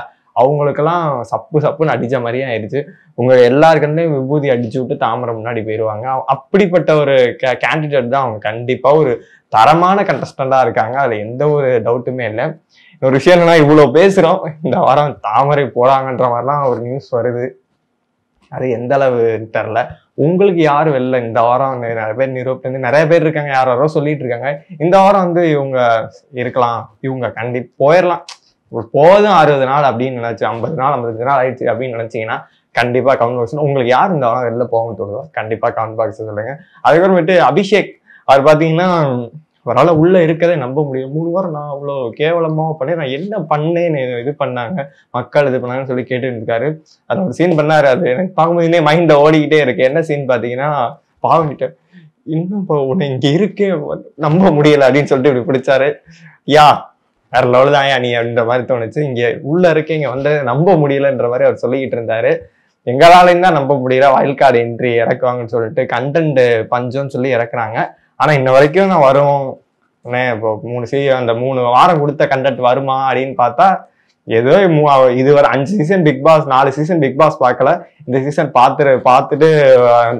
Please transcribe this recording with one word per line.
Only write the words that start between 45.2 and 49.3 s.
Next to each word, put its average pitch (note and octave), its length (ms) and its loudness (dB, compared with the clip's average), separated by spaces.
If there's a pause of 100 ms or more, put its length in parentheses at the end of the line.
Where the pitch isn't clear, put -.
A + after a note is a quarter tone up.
இது B2+ 120 -2
பண்ணாங்கன்னு" B2 260 -6
சொல்லி B2+ 180 -6
கேட்டுட்டு B2 400 -6
இருக்காரு. A#2+ 360 -4 (280)
அது F#3+ 160 -4
ஒரு F3+ 100 -6
சீன் E3 260 0
பண்ணாரு, D3+ 240 2
அது B2 280 2
எனக்கு F#3 240 -4
பார்க்கும்போது E3+ 340 0
இன்னே E3+ 160 2
மைண்ட்ல D#3 460 4